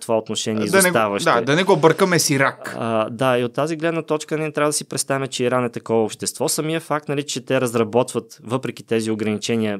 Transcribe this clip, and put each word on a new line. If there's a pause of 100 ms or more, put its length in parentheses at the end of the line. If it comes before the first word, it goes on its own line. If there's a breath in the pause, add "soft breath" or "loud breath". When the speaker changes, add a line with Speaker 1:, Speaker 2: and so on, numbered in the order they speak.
Speaker 1:
това
отношение
Speaker 2:
Да
не
го,
Speaker 1:
изоставащи.
Speaker 2:
да,
да
не
го
бъркаме
с
Ирак.
Speaker 1:
А,
да,
и
от
тази
гледна
точка
ние
трябва
да
си
представяме,
че
Иран
е
такова
общество.
Самия
факт,
нали,
че
те
разработват,
въпреки
тези
ограничения,